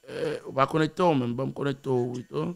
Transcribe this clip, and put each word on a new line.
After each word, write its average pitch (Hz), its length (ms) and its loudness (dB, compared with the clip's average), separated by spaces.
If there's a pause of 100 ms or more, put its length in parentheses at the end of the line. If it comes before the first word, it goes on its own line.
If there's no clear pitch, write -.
euh, 139 280 -4 (100)
ou 117 80 -10
pa 135 160 4
konekte 156 340 2
ou 160 140 6
menm, 120 180 0
bon, 135 160 -2
konekte 139 380 -4
ou, 123 240 0
wi, 123 160 -8
to. 147 260 -2